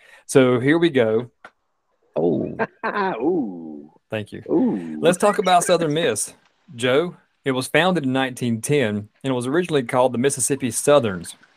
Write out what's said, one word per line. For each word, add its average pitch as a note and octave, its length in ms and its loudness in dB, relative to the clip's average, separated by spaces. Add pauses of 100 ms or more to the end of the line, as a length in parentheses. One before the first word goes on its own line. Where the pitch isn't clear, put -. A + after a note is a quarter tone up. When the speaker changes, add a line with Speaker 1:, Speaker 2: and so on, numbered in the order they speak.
(260)
Speaker 1:
So B2+ 340 4
here C#3+ 180 4
we E3+ 120 2
go. A#2+ 400 0 (840)
Speaker 2:
Oh. E3+ 400 -2 (300)
Speaker 3:
<laughs> - 20 -4
Ooh. A#2 1080 -4 (180)
Speaker 1:
Thank G#2+ 220 -8
you. G2 180 -14
Speaker 3:
Ooh. G#2+ 500 -2
Speaker 1:
Let's F3 180 2
talk G#3 200 0
about F3+ 260 2
Southern E3 300 0
Miss. D3 400 -2 (400)
Joe, B2+ 420 0 (300)
it C3 60 0
was B2+ 160 -4
founded E3 360 2
in C3 80 0
nineteen B2+ 480 -2
ten, B2 360 0
and G2+ 120 -8 (160)
it C3+ 80 -2
was B2 140 -2
originally D3+ 380 0
called B2+ 280 2
the A#2+ 60 -4
Mississippi C3+ 520 -2
Southerns. A2+ 640 0 (220)